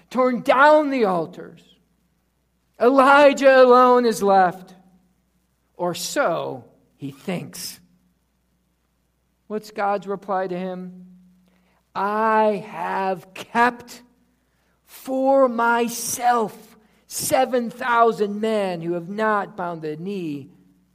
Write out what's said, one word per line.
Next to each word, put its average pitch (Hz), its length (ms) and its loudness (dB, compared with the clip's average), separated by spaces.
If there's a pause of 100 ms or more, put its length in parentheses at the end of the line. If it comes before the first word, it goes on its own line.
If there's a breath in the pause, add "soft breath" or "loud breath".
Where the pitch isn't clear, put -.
(100)
torn 254 300 0
down 294 500 4
the 262 140 -2
altars. 175 580 -6 (1160)
Elijah 269 840 6
alone 247 440 6
is 196 180 -2
left, 190 500 0 (1000)
or 175 180 -4
so 147 720 -4 (320)
he 135 160 -12
thinks. - 680 -12 (1700)
What's 214 240 -12
God's 202 380 -4
reply 196 400 -6
to 180 100 -8
him? 185 480 -12 (880)
"I 214 720 0
have 190 680 -8
kept - 680 -4 (800)
for 262 640 0
myself 233 1300 -2 (300 soft breath)
seven 254 640 -2
thousand 220 680 0
men 202 400 -4
who 170 140 -6
have 170 160 -8
not 208 460 -4
bound 175 260 -10
the 151 140 -10
knee 165 540 -10 (440)